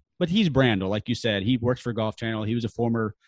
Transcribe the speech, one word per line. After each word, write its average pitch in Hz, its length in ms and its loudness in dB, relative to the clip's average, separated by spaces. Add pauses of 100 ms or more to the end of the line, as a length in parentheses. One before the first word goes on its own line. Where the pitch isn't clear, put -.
(200)
but 175 100 0
he's 190 200 2
Brandel, 117 400 4
like 104 200 -2
you 120 60 0
said. 104 280 0
He 123 140 2
works 123 240 -2
for 120 120 -4
Golf 107 220 -4
Channel. 113 280 -6
He 107 100 -2
was 117 120 -2
a 110 40 -4
former, 117 460 -2 (120)